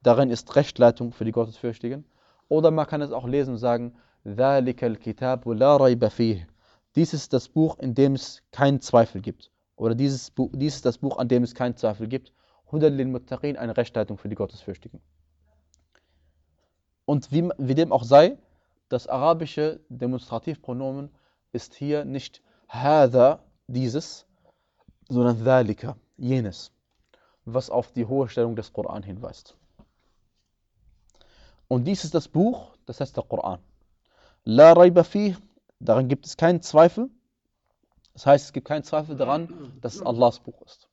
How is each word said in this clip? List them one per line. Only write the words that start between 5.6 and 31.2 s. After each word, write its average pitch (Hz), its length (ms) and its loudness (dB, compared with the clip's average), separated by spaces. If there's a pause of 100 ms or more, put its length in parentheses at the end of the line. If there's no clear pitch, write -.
رَيْبَ 123 320 4
فِيهِ. 107 360 -2 (500)
Dies 160 200 0
ist - 180 -8
das 127 160 -2
Buch, 156 300 -2
in 127 160 -6
dem 139 180 4
es - 380 -10
keinen 139 300 0
Zweifel 113 400 2
gibt. - 280 -14 (260)
Oder 113 200 -2
dieses 135 340 -4
Bu-, - 240 -4
dies 139 220 -4
ist - 100 -10
das 123 140 -2
Buch, 135 180 -6
an 123 100 -4
dem 123 140 2
es 120 140 -4
keinen 123 200 -6
Zweifel 107 320 -6
gibt. 135 260 -12 (380)
هُدًى 156 180 2
لِلْمُتَّقِينَ, 131 680 -6
eine 113 200 -6
Rechtleitung 107 420 -4
für 107 100 -12
die 107 60 -8
Gottesfürchtigen. - 680 -12 (2000)
Und 143 260 -4
wie, 170 260 0
wie 135 160 -4
dem 160 180 0
auch 123 120 0
sei, 147 340 6 (520)
das 123 180 -6
arabische 156 720 -4 (100)
Demonstrativpronomen 127 1200 -10 (420)
ist - 220 -12
hier 147 320 -6
nicht 135 380 -12 (240)
هذا, 131 720 4 (260)
dieses, 127 640 -8 (840)
sondern 120 340 0
ذَلِكَ, 127 520 0 (220)
jenes, 123 540 -6 (720)
was 123 260 -6
auf 120 200 -4
die 120 140 -4
hohe 131 240 -4
Stellung 117 260 -4
des 107 160 -12
Koran 107 300 -10
hinweist. - 560 -16 (2000)